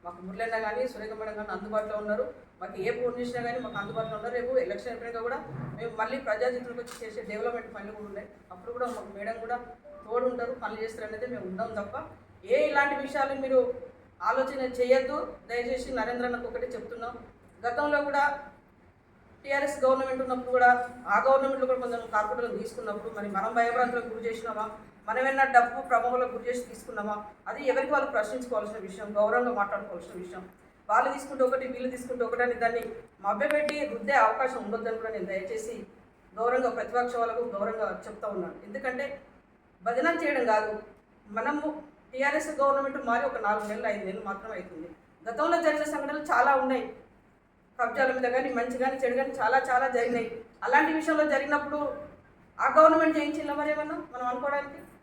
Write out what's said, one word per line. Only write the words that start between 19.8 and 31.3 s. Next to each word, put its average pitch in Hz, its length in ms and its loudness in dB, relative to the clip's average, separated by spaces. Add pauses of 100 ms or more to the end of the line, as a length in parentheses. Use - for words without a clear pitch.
గవర్నమెంట్ 262 400 4
ఉన్నప్పుడు 254 320 -2
కూడా 247 140 10 (440)
ఆ - 20 4 (100)
గవర్నమెంట్లో 269 440 6
కూడా 254 120 2
కొంచెం 233 200 -2 (120)
కార్పొరేటర్లు 220 480 0
తీసుకున్నప్పుడు 220 560 -6
మరి 202 180 -6
మనం 214 220 0
భయభ్రాంతులకు 240 540 2
గురి - 160 -8
చేసినామా, 220 380 -4 (420)
మనం 233 140 0
ఏమన్నా 269 240 4 (100)
డబ్బు 240 240 8 (100)
ప్రమోహంలో 247 440 4
గురి - 160 -6
చేసి 247 200 -2
తీసుకున్నామా, 208 460 -8 (340)
అది 285 100 -8 (120)
ఎవరికి 269 240 2
వాళ్ళు 269 200 2
ప్రశ్నించుకోవాల్సిన 220 720 -2
విషయం, 208 200 -10 (100)
గౌరవంగా 240 420 4
మాట్లాడుకోవాల్సిన 202 640 -4
విషయం. 185 200 -12 (460)
వాళ్ళు 254 260 6
తీసుకుంటే 262 320 -2